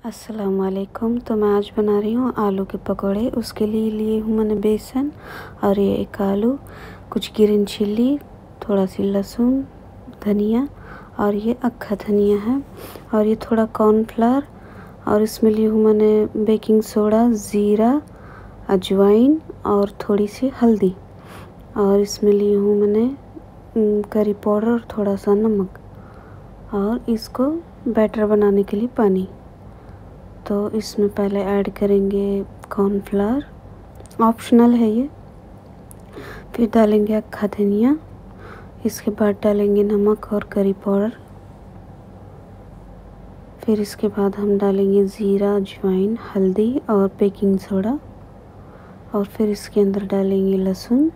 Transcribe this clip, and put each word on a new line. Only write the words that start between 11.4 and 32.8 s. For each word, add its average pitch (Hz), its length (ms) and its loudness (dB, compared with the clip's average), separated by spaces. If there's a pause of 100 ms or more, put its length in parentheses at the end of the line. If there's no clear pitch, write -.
अक्खा 240 340 -4
धनिया 208 420 2
है 254 220 -2 (520)
और 214 120 2
ये 220 160 2
थोड़ा 220 300 0
कॉर्नफ्लोर 226 760 2 (640)
और 214 140 2
इसमें 220 280 2
ली 214 140 2
हूँ 220 200 2
मैंने 214 600 4
बेकिंग 220 400 2
सोडा, 220 460 2
ज़ीरा, 214 680 2 (680)
अजवाइन 202 720 4 (260)
और 202 240 2 (100)
थोड़ी 208 280 0
सी 254 220 -4 (100)
हल्दी 202 340 4 (840)
और 202 240 2
इसमें 202 320 0
ली 202 200 2
हूँ 202 240 2
मैंने, 208 280 2 (720)
उम, 208 280 2
करी 208 300 0
पाउडर 208 340 0
और 233 220 -2
थोड़ा 202 260 -2
सा 202 200 2
नमक 208 440 0 (960)
और 208 360 -2
इसको 254 400 -2 (380)
बैटर 214 380 2
बनाने 208 360 4
के 202 140 -4
लिए 233 200 -2
पानी। 190 320 2 (1160)
तो 202 100 -2 (140)
इसमें 208 400 -2
पहले 202 320 -2
ऐड 202 320 0
करेंगे 202 680 0 (280)
cornflour, 202 760 0 (800)